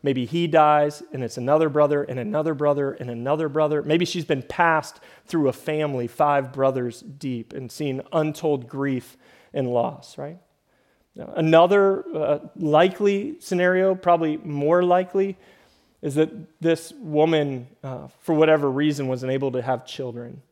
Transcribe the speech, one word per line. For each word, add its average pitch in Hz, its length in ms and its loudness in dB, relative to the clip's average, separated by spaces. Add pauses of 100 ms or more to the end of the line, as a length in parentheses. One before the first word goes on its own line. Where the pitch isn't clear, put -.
Maybe 131 220 -2
he 170 220 -2
dies, 151 560 4 (100)
and 131 120 -6
it's 110 120 -8
another 151 320 2
brother, 143 360 2
and 127 160 -6
another 151 340 -2
brother, 143 380 0
and 123 180 -10
another 139 380 -2
brother. 151 340 0
Maybe 165 220 2
she's 170 220 -6
been 135 160 -2
passed 160 580 0 (260)
through 156 220 0
a 123 40 0
family, 147 540 -4
five 143 460 0
brothers 131 480 -2
deep, 131 520 -10
and 127 200 -12
seen 135 300 -6 (100)
untold 151 560 -2
grief 135 480 -4 (360)
and 127 200 -2
loss, 143 440 -4
right? 151 220 -14 (760)
Now, - 180 -16
another, 180 720 4 (100)
uh, 147 240 0 (160)
likely 190 840 2
scenario, 185 560 2
probably 165 400 2
more 156 480 0
likely, 185 520 0 (680)
is 143 120 -6
that - 460 -2
this 165 400 0
woman, 151 680 0 (160)
uh, 135 240 -12 (140)
for 165 140 -2
whatever 156 360 4
reason, 139 380 0
wasn't 127 240 -4
able 135 200 -2
to 123 100 -2
have 123 240 -4
children. 120 640 -12